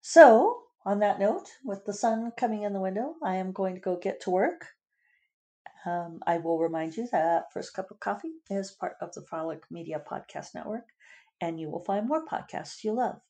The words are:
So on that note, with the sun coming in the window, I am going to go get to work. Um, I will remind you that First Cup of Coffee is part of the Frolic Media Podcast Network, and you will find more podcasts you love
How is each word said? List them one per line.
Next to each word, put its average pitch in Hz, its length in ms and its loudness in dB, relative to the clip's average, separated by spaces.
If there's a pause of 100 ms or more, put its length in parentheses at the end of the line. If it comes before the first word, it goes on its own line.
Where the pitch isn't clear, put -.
So 311 600 10 (220)
on 202 160 0
that 202 200 2
note, 254 280 0 (160)
with 196 200 -8
the 208 80 -6
sun 226 440 -2
coming 214 260 -2
in 202 100 -2
the 196 80 -4
window, 208 420 -4
I 190 140 -2
am 190 160 -6
going 190 220 -4
to 185 60 -14
go 180 160 -4
get 190 260 -6
to - 80 -4
work. 226 360 0 (1200)
Um, 170 400 -6
I 170 120 0
will 165 200 0
remind 160 380 -4
you 240 160 -6
that 165 400 0
First - 220 -10
Cup 190 160 -10
of - 100 -20
Coffee 208 320 -6 (180)
is 196 220 -6
part - 280 -10
of - 120 -10
the 131 100 -16
Frolic 160 480 -10
Media 170 300 -10
Podcast - 540 -12
Network, - 340 -10 (520)
and 165 180 -6
you 156 120 -8
will 170 140 -8
find 208 240 -2
more 320 180 -2
podcasts - 580 -10
you 214 80 -2
love 233 380 -4